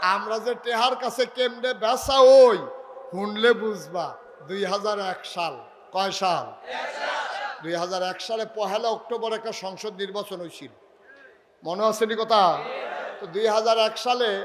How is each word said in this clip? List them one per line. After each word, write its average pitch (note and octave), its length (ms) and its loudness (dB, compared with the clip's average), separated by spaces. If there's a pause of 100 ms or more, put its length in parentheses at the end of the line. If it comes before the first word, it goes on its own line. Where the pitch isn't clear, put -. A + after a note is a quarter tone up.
(140)
আমরা G#3 240 -4
যে A3+ 140 -4 (120)
টেহার A#3+ 320 2
কাছে A#3+ 300 -2 (100)
কেমনে B3 340 -2 (120)
বেচা B3+ 360 0
ওই, B3+ 400 10 (520)
শুনলে G#3 400 0 (120)
বুঝবা। F3 440 -6 (420)
দুই G3 140 -4 (100)
হাজার G#3 260 -2 (140)
এক F3 80 -10 (140)
সাল, E3 200 -4 (380)
কয় F#3+ 200 -2 (100)
সাল? E3 240 0 (1160)
দুই E3 200 -6
হাজার F3+ 200 -4
এক F3+ 180 -6
সালে A3 240 -4 (100)
পহেলা G#3+ 340 -2
অক্টোবর A3 500 -4
একটা A3 140 -8
সংসদ F#3+ 400 -10 (100)
নির্বাচন F#3+ 420 -8
হইছিল, C#3+ 280 -16 (960)
মনে F3+ 240 -2
আছে A3 160 0
নি A3 160 -2
কথা? A3 200 6 (760)
তো G#3 60 -12
দুই F#3+ 200 -2 (100)
হাজার A3 200 4 (120)
এক A3 100 -6
সালে B3 320 0 (140)